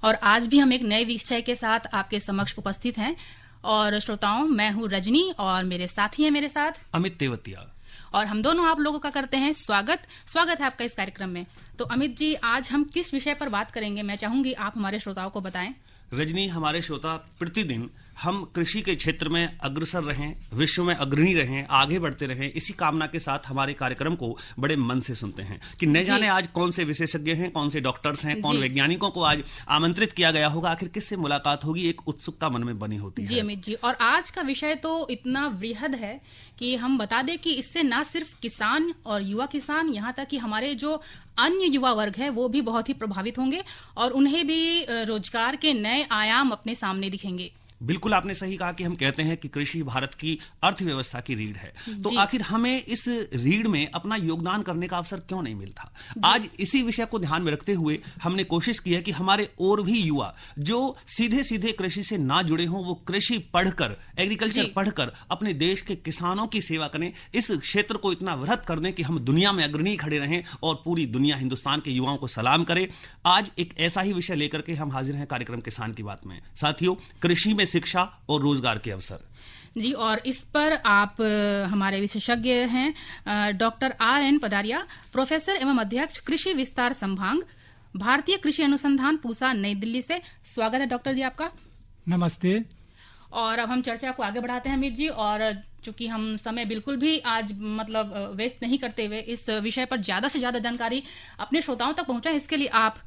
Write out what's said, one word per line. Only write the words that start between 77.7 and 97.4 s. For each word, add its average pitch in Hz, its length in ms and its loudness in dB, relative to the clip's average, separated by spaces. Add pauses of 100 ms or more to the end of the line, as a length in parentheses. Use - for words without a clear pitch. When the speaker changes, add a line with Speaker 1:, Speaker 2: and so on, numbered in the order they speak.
Speaker 2:
और 147 120 4
रोजगार 127 360 2
के 104 140 -6
अवसर। 95 280 -8 (580)
Speaker 1:
जी, 226 140 0
और 220 340 0
इस 262 160 -2
पर 302 320 2 (120)
आप, 208 360 4
अ, 208 460 2
हमारे 196 340 2
विशेषज्ञ 226 500 0
हैं, 254 420 2 (340)
अ, 208 240 2
डॉक्टर 226 500 0
आर 262 220 6
एन 277 140 6
पडारिया, 220 500 0 (260)
प्रोफेसर 302 380 2
एवं 269 260 4
अध्यक्ष 233 420 -2
कृषि 330 340 0
विस्तार 262 400 0
संभाग, 196 520 -2 (500)
भारतीय 269 420 2
कृषि 311 260 0
अनुसंधान 277 540 4
पूसा, 254 360 -2
नई 202 220 0
दिल्ली 226 260 -2
से। 339 200 -4 (240)
स्वागत 226 300 -2
है 269 100 2
डॉक्टर 247 280 -2
जी 262 80 0
आपका। 302 300 -4 (560)
Speaker 3:
नमस्ते। 180 580 2 (680)
Speaker 1:
और 226 260 0
अब 233 100 0
हम 254 120 2
चर्चा 247 300 -4
को 262 120 -4
आगे 208 160 -2
बढ़ाते 247 300 -4
हैं 277 80 2
अमित 269 160 0
जी, 285 140 -2
और 214 560 0 (220)
चूंकि 226 220 -8
हम 220 300 -4
समय 233 280 -4
बिल्कुल 220 300 -4
भी 302 240 2
आज 226 400 -2